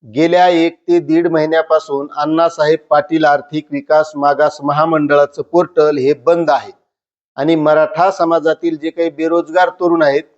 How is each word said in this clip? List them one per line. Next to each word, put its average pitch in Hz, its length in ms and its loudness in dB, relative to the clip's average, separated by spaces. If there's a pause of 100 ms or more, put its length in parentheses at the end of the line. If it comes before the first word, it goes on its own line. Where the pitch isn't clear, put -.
गेल्या 170 440 2
एक 170 300 0
ते 175 220 0
दीड 160 280 0
महिन्यापासून 156 800 -2 (100)
अण्णासाहेब 156 640 0 (100)
पाटील 156 360 0
आर्थिक 147 460 -2
विकास 151 440 0
मागास 143 480 0
महामंडळाचं 147 800 0
पोर्टल 151 560 0
हे 135 180 0
बंद 165 340 0
आहे 135 220 -2 (680)
आणि 156 180 0
मराठा 156 560 2
समाजातील 165 680 -2
जे 156 120 -8
काही 170 200 -4
बेरोजगार 165 600 -2
तरुण 170 340 -2
आहेत 143 200 0 (140)